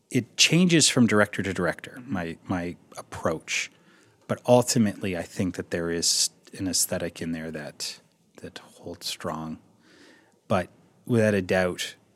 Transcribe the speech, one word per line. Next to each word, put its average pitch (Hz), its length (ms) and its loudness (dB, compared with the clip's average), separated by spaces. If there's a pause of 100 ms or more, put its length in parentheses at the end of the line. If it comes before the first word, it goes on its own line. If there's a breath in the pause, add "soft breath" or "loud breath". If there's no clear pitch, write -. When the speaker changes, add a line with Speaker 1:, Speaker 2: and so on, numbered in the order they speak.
Speaker 1:
it - 280 -2
changes 165 520 4
from 123 160 6
director 104 380 2
to 95 100 -4
director, - 460 -4
Speaker 2:
Mm-hmm. 131 140 -10
Speaker 1:
my, 85 240 -6 (100)
my 87 280 -4 (220)
approach. - 720 -6 (560 soft breath)
But 127 200 -4
ultimately, 110 680 4
I 85 60 -4
think - 320 -4
that - 160 -8
there 85 200 -2
is - 380 0 (280)
an 98 100 -4
aesthetic - 540 -4
in 82 100 -6
there 80 200 -8
that, - 480 -10 (420)
that - 180 -14
holds - 480 -16
strong. 80 520 -8 (880 loud breath)
But 95 220 0 (360)
without 110 280 4
a 98 80 2
doubt 92 540 0 (200)